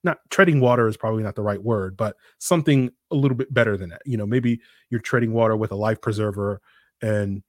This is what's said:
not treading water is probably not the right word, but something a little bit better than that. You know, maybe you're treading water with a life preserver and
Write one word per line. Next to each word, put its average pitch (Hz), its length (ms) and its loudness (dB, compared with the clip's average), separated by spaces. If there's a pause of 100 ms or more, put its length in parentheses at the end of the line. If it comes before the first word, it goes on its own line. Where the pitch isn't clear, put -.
not 170 140 0 (100)
treading 165 320 4
water 120 260 4
is 107 80 -2
probably 110 260 -4
not 104 140 -6
the 107 80 -6
right 101 180 -2
word, 98 360 -2
but 107 180 -4 (240)
something 143 500 2 (220)
a 160 40 -2
little 135 220 2
bit 131 160 -6
better 113 220 2
than 92 140 -10
that. 82 160 -18
You 127 100 -2
know, 104 100 -4
maybe 120 360 0 (280)
you're 117 120 -2
treading 117 320 -2
water 110 240 2
with 107 140 -4
a 98 40 -8
life 107 260 -2
preserver 101 600 -4 (400)
and 101 480 -2